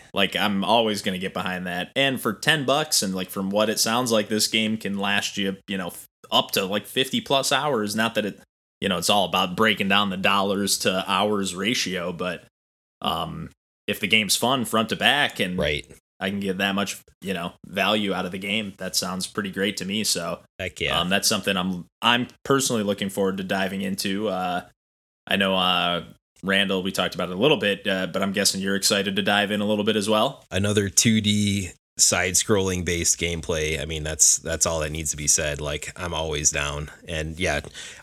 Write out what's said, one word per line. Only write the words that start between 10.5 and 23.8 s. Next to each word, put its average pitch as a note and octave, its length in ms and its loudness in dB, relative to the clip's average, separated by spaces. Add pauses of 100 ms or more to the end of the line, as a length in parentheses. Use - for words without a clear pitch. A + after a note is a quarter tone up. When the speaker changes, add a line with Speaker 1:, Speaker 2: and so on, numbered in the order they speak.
Speaker 1:
to F#2+ 280 0
hours G2 480 2
ratio, F#2 560 -2
but, F2 320 -6 (580)
um, E2 480 -4 (380)
if G2+ 140 -4
the G#2+ 60 0
game's G#2 280 4
fun B2 300 2
front A2 240 2
to G2+ 60 -2
back B2 440 2
and F#2 180 -2
Speaker 2:
Right. D2+ 280 0 (340)
Speaker 1:
I F#2+ 100 -2
can G2+ 120 -4
get F#2+ 160 -2
that G2 180 0
much, G2 240 -2 (220)
you F#2+ 120 -4
know, E2+ 200 -6 (120)
value G2 480 0
out F#2 120 -2
of F2 80 -6
the G2 40 -6
game, G2+ 400 -4
that F#2 180 -8
sounds F#2 300 -4
pretty G2+ 260 -6
great G2 260 0
to F#2+ 80 -6
me. G2+ 180 -2
So, E2+ 360 -2 (200)
Speaker 2:
Heck F#2 220 -8
yeah. D2 180 2
Speaker 1:
um, F2 100 0
that's G2 180 2
something G2+ 280 0
I'm, F#2 300 -4 (160)
I'm A#2+ 260 4 (160)
personally B2+ 400 2
looking G2+ 260 -2
forward F#2+ 280 0
to F#2+ 80 -4
diving F#2+ 360 -2